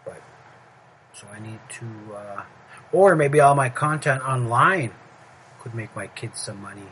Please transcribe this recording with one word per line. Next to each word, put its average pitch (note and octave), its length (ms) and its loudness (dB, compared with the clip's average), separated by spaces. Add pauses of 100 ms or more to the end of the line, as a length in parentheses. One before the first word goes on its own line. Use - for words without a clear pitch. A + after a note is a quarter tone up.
but, - 180 -16 (920)
so - 200 -20
I G#2 60 -20
need A2 200 -16 (100)
to, - 160 -16 (300)
uh, G2+ 280 -14 (480)
or F#3+ 240 8
maybe D3 240 2
all C#3 160 8
my C3 140 0
content D3 540 -2
online C3 680 0 (720)
could A2+ 140 -14
make A2 200 -12
my G2 120 -10
kids - 320 -14
some G2+ 220 -12
money G2 300 -16